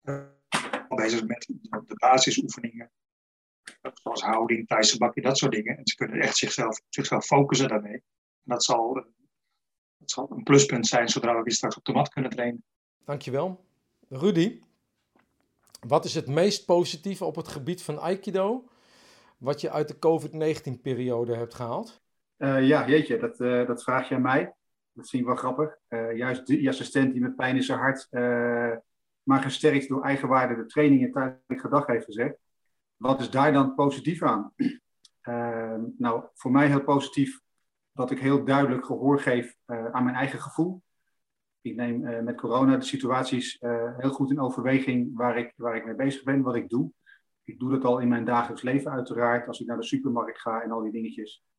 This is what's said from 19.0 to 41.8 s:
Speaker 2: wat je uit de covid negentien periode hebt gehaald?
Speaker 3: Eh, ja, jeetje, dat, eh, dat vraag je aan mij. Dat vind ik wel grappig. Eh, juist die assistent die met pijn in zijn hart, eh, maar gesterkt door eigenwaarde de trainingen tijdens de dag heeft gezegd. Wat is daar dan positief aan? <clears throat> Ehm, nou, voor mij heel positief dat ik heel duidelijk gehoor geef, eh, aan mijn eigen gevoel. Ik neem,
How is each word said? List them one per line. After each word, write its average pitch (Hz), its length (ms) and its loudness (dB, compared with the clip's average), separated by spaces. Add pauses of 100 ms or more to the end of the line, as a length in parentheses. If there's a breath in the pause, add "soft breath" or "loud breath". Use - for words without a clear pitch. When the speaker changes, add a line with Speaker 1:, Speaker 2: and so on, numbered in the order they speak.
Speaker 2:
wat 143 220 -2
je 165 100 -4
uit 151 180 -2
de 147 100 -14
covid 156 340 2
negentien 156 480 -2
periode 120 560 -2
hebt 117 180 -8
gehaald? 127 480 -8 (340)
Speaker 3:
Eh, 135 300 2
ja, 131 220 4
jeetje, 147 300 4
dat, 117 220 -4
eh, 123 260 2
dat 120 160 -4
vraag 127 260 -2
je 139 60 -2
aan 131 80 0
mij. 139 320 0 (380)
Dat - 160 -20
vind 127 140 -2
ik 120 60 -2
wel 123 80 2
grappig. 135 420 -4 (100)
Eh, 113 280 -4
juist 127 300 -4
die 135 220 4
assistent 131 440 0
die 127 100 -2
met 123 140 -2
pijn 131 200 0
in 123 60 2
zijn 123 160 -2
hart, 135 320 0
eh, 120 640 0 (500)
maar 135 200 4
gesterkt 139 460 2
door 135 140 -2
eigenwaarde 131 520 2
de 113 120 -8
trainingen 139 460 6
tijdens 131 500 -6
de - 60 -6
dag 143 180 2
heeft 117 180 0
gezegd. 110 320 -6 (600)
Wat 131 240 0
is 120 100 -6
daar 139 220 4
dan 135 220 4
positief 143 480 0
aan? 104 340 0
<clears throat> - 280 -4 (360)
Ehm, 113 640 -4 (160)
nou, 117 260 -2 (100)
voor - 160 -4
mij 143 180 6
heel 139 160 2
positief 139 560 0 (520)
dat 131 180 -4
ik 135 80 -4
heel 135 260 2
duidelijk 131 420 2
gehoor 135 340 2
geef, 120 440 -2
eh, 117 260 -6
aan 123 140 0
mijn 127 120 0
eigen 135 240 -4
gevoel. 185 420 -4 (760)
Ik 110 140 -10
neem, 120 320 -4